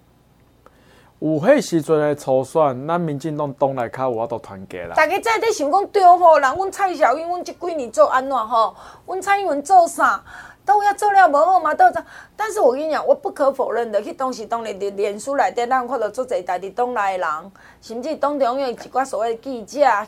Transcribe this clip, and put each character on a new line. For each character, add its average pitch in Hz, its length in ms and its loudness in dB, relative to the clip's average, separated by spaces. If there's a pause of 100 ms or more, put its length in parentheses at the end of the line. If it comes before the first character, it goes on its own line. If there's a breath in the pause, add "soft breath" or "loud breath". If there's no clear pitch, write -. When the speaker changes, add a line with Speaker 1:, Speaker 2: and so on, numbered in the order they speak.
(1200 soft breath)
Speaker 1:
有 156 120 -2
迄 196 300 4
时 170 200 -2
阵 151 180 2
的 147 160 2
初 131 300 0
选， 139 420 0
咱 165 100 -2
民 156 220 -4
进 156 160 -6
党 147 240 -4
党 135 160 0
内 120 140 -4
较 131 200 -4
有 120 60 -2
法 113 100 -4
度 117 140 -6
团 98 300 -16
结 87 160 -10
啦。 85 100 -12
Speaker 2:
大 - 100 2
家 349 140 -2
在 453 200 -2
咧 440 120 0
想 285 180 -4
讲 392 180 0
对 392 140 0
吼， 349 380 8
人 277 160 0
阮 381 160 -4
蔡 370 240 -2
小 269 220 2
英， 330 100 -8
阮 349 160 -6
即 339 80 -14
几 349 240 -8
年 240 160 -8
做 294 160 4
安 254 180 -2
怎 269 80 -6
吼？ 226 400 0 (320 loud breath)
阮 370 160 -8
蔡 403 160 0
英 403 80 -4
文 285 160 -2
做 359 240 6
啥？ 254 380 0 (400 loud breath)
都 403 180 2
要 403 120 2
做 415 180 0
了 381 160 8
无 285 180 2
好 370 140 4
嘛？ 311 140 0
都 339 100 4
有 359 80 8
做。 330 100 -6 (360 loud breath)
但 427 120 -4
是 403 120 -4
我 277 100 6
跟 285 160 -4
你 311 40 -2
讲， 247 140 -2
我 269 80 4
不 - 160 -2
可 277 220 0
否 262 180 -4
认 226 220 -4
的， 208 100 0
迄 269 140 -12
当 262 160 -4
时 220 140 -12
当 233 180 -6
然 208 160 -10
脸， 202 160 -6
脸 208 240 -4
书 269 160 -6
内 220 160 0
底， 240 160 -4
咱 254 180 -2
看 240 140 -6
到 214 100 -4
足 254 140 -6
侪 202 180 -4
家 180 160 -6
己 185 120 -10
党 247 240 -4
内 196 240 -2
的 180 80 -4
人， 165 260 -6 (300 loud breath)
甚 233 200 -12
至 285 140 -6
党 294 240 -2
中 254 180 0
央 269 120 -4
一 226 60 -6
寡 - 280 -6
所 226 160 -6
谓 226 160 -2
的 226 60 -14
记 247 240 -10
者， 269 200 0 (220)